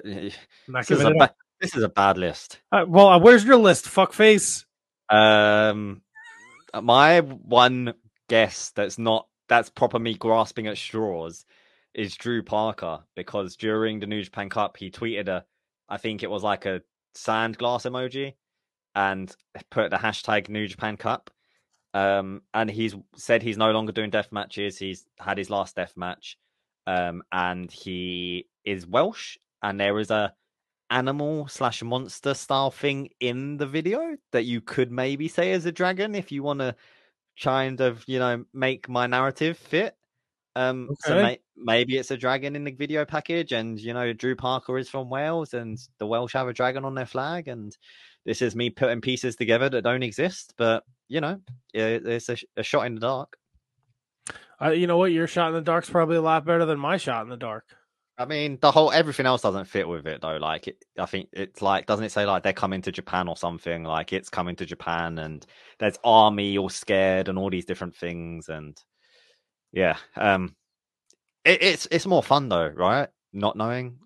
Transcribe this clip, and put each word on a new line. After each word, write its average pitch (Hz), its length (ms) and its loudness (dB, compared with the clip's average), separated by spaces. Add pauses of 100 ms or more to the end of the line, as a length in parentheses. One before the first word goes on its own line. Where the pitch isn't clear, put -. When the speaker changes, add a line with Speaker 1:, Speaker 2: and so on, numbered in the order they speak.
Speaker 1:
yeah. 98 260 -10 (380)
Speaker 2:
I'm 131 60 -10
not 123 120 -2
Speaker 1:
This - 40 0
is - 80 4
Speaker 2:
giving 143 80 6
Speaker 1:
a 147 100 6
Speaker 2:
it - 20 4
Speaker 1:
ba-, 139 60 12
Speaker 2:
up. - 120 0 (240)
Speaker 1:
this - 160 -6
is 120 60 2
a 104 60 2
bad 98 300 4
list. - 420 -6 (100)
Speaker 2:
Uh, 190 160 4
well, 190 220 10
uh, 180 100 12
where's 214 260 12
your 254 120 10
list, 202 300 6
fuckface? - 800 4 (420)
Speaker 1:
Um, 107 920 6 (760)
my 139 420 8
one 123 760 2 (340)
guess 113 420 2
that's 101 280 -4
not, 113 300 0 (200)
that's 120 220 4
proper - 280 0
me 113 160 -4
grasping 110 520 0
at 104 100 -6
straws 87 720 -6 (460)
is 104 240 -8
Drew 117 260 -4
Parker, 104 600 -4 (100)
because 95 400 -8
during 110 460 -2
the 101 60 -10
New 107 160 -6
Japan 98 260 -10
Cup, 104 280 -4
he 95 140 -14
tweeted 104 380 -8
a, 90 160 -4 (440)
I 104 80 -10
think 107 280 -8
it 92 60 -6
was, 98 120 -6
like, 101 240 -2
a 92 160 -6 (320)
sandglass 113 680 -2
emoji 127 500 -8 (640)
and 95 360 -2 (380)
put 107 220 -2
the 95 40 0
hashtag 107 520 -2
New 107 180 -6
Japan 104 300 -8
Cup. - 340 -6 (640)
Um, 98 500 0 (100)
and 110 160 -2
he's 104 280 -6 (180)
said 117 300 0
he's 110 120 -6
no 110 140 2
longer 107 220 -2
doing 107 180 -4
death 107 220 -4
matches. 101 440 -8
He's 95 300 -12 (140)
had 98 180 -6
his 95 120 -8
last 98 260 -4
death 90 200 -6
match. 90 400 -12 (520)
Um, 87 420 -4
and 90 400 -4
he 90 800 -8 (160)
is 95 240 -8
Welsh, 147 500 -2 (240)
and 101 160 -4
there 101 220 0
is 104 100 -4
a 107 240 0 (560)
animal 143 560 -2
slash 131 360 -4
monster 127 520 -4
style 135 380 -2
thing 139 380 -6 (100)
in 131 360 -6
the 143 100 -6
video 208 500 -4 (160)
that 117 120 0
you 120 160 -4
could 123 300 -2
maybe 135 380 -4
say 180 240 -2
is 175 120 -2
a 170 80 -6
dragon 185 420 -2
if 190 180 -8
you 139 100 -6
wanna 139 320 -4 (640)
kind 131 400 -2
of, 120 260 0
you 131 120 -4
know, 120 340 0
make 131 360 -4
my 123 180 -2
narrative 135 500 0
fit. - 400 -2 (600)
Um, 127 340 -2 (100)
so 156 140 0
Speaker 2:
Okay. 190 80 6
Speaker 1:
may-, 127 160 0 (180)
maybe 120 400 0
it's 131 160 -4
a 131 40 -4
dragon 131 380 -4
in 147 100 -8
the 143 80 -8
video 147 320 -4
package, 156 480 -4
and, 113 280 -4
you 117 120 -8
know, 120 200 -4
Drew 123 240 -4
Parker 127 420 -4
is 131 100 -8
from 131 220 -10
Wales, 151 440 -6
and 117 240 -8 (200)
the 107 80 -6
Welsh 117 280 -4
have 131 120 -2
a 123 60 -6
dragon 131 320 -2
on 135 100 -8
their 127 120 -6
flag, 147 420 -8
and 110 280 -14 (480)
this 110 160 -4
is 113 140 -2
me 120 160 -2
putting 120 300 -2
pieces 127 360 -4
together 117 320 2
that 127 140 -2
don't 127 220 0
exist, 151 520 -6
but, 113 280 0 (240)
you 156 120 -4
know, 180 200 -6 (320)
it, 110 340 -2
it's 117 220 -4
a 120 80 -4
sh-, - 80 -14 (120)
a 110 60 -6
shot 123 240 -2
in 117 80 -6
the 107 60 -10
dark. 131 360 -6 (1300)
Speaker 2:
Uh, 156 80 0
you 175 160 0
know 175 100 2
what? 185 140 4
Your 165 160 0
shot 165 220 -2
in 160 60 -4
the 165 60 -2
dark's 165 300 -2
probably 165 260 2
a 160 60 0
lot 160 220 2
better 170 200 2
than 156 140 -2
my 151 200 -2
shot 117 260 -6
in 113 40 -18
the 123 80 -14
dark. 113 280 -10 (520)
Speaker 1:
I 123 80 -4
mean, 147 360 -4
the 147 100 8
whole, 156 220 6
everything 147 340 2
else 127 160 2
doesn't 98 220 0
fit 92 240 -4
with 80 180 -6
it 78 140 -8
though. 80 160 -6
Like, 78 320 -6
it, - 160 -16 (120)
I 90 100 -4
think - 260 -8
it's - 280 -10
like, 98 260 0
doesn't 107 180 0
it 101 80 -8
say, 104 120 0
like, 95 200 0
they're 98 80 2
coming 95 300 -4
to 92 100 -6
Japan 90 340 -4
or 85 100 -8
something? 85 460 -6
Like, 80 300 -6
it's 95 180 -6
coming 87 260 -6
to 95 80 -8
Japan, 85 540 -6
and 78 260 -12 (360)
there's 104 240 -2
army 104 520 6
all 95 120 -2
scared 95 600 0
and 92 80 -4
all 95 140 -4
these 90 140 -4
different 90 320 -10
things, 85 520 -10
and 76 320 -14 (920)
yeah, 90 240 2 (180)
um, 95 400 0 (920)
it, 170 160 6
it's, 175 300 2
it's 165 160 0
more 170 160 4
fun 139 260 2
though, 85 200 2
right? 92 400 0 (240)
Not 101 240 -4
knowing, 123 500 -6